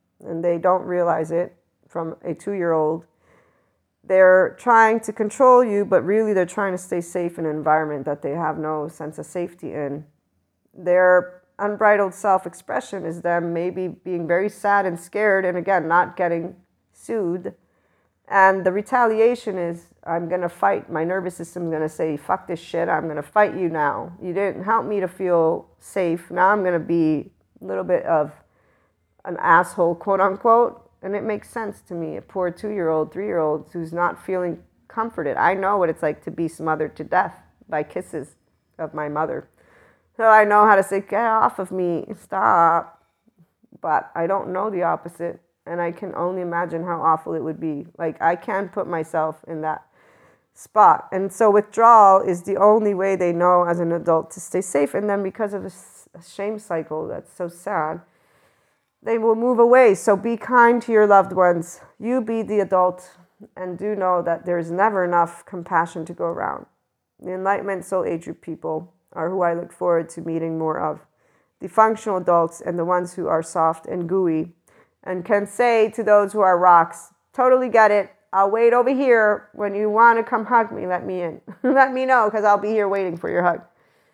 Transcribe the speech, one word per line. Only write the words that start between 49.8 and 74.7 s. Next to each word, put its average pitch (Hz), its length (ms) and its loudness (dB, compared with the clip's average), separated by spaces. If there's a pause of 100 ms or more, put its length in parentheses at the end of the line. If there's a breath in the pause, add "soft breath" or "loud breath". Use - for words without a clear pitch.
spot. - 580 4
And 190 200 -4
so 214 180 4
withdrawal 208 720 8
is 175 240 -2
the 202 120 -2
only 214 380 4
way 190 220 0
they 175 160 0
know 175 320 4
as 175 160 0
an 170 120 0
adult 165 400 0
to - 80 -16
stay - 220 -4
safe. 285 320 -2
And 202 160 -2
then 202 120 -2
because 196 300 -6
of 190 120 -8
a - 20 -12
s-, - 480 -20
a 170 80 -20
shame 208 360 -10
cycle 165 500 -8
that's - 240 -12
so 175 160 -10
sad, 170 520 -6 (1040)
they 226 160 -2
will 226 160 2
move 233 240 0
away. 240 360 6
So 202 220 2
be 226 200 -4
kind 240 460 4
to 233 100 -6
your 214 140 6
loved 196 260 6
ones. 175 480 0 (180)
You 247 220 -2
be 226 220 -4
the 208 180 -2
adult, 185 500 0 (460)
and 180 200 -10
do 208 180 -4
know 185 280 0
that 170 240 -4
there's 170 240 -4
never 190 340 0
enough 175 400 0
compassion 170 600 -4
to 170 80 -14
go 175 100 -8
around. - 420 -6 (540)
The 180 120 -10
Enlightenment 190 520 -4
Soul 185 200 -4
Age 170 200 -4
Group 170 160 -14
people 160 540 -10 (180)
are 165 180 -6
who 190 120 -2
I 170 120 2
look 170 180 -10
forward 170 380 -2
to 170 100 -14
meeting 165 380 -6
more 160 200 -4
of. 156 280 -6 (540)
The 180 80 -12
functional 220 500 0
adults 170 420 0
and 175 180 -8
the 170 60 -4
ones 180 300 -4
who - 120 -6
are 165 160 0
soft 160 440 -2
and 175 220 -8
gooey 170 460 -2 (520 soft breath)